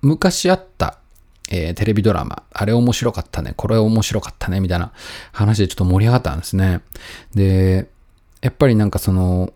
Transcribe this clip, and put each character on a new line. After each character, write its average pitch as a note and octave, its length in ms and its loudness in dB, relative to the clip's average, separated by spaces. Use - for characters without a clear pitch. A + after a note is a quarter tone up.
昔 E3+ 500 2
あ F#3+ 40 4
っ - 100 -6
た、 - 180 -4
え E2+ 220 -4
ー、 - 20 -6
テ G#2+ 100 -2
レ A2 80 0
ビ G2+ 100 0
ド G2+ 120 2
ラ - 100 -2
マ、 - 260 -10
あ - 140 -6
れ G#2 80 0
面 A#2+ 220 2
白 A#2+ 180 -2
か - 80 -8
っ - 100 -8
た - 120 -8
ね、 B1+ 160 -8
こ - 100 -6
れ A2+ 80 2
面 A2 240 2
白 G#2 220 -2
か - 80 -14
っ - 80 -18
た - 120 -6
ね、 F#2+ 100 -2
み F#2 80 0
た F2 80 0
い - 20 0
な F2 140 -6
話 G#2+ 260 2
で F#2+ 100 2
ち - 40 -6
ょ - 20 -10
っ - 20 -14
と F#2+ 80 0
盛 F#2 200 4
り - 20 4
上 A#2 60 4
が B2+ 80 4
っ - 20 -16
た D#2 120 -4
ん D#2 40 -6
で E2 60 -10
す - 120 -4
ね。 F#2 240 2
で、 F#2+ 560 2
や C3 80 -2
っ - 60 -4
ぱ C#3+ 140 2
り A#2 60 4
な G#2+ 120 2
ん G2 40 0
か - 80 -4
そ - 140 0
の F#2 420 0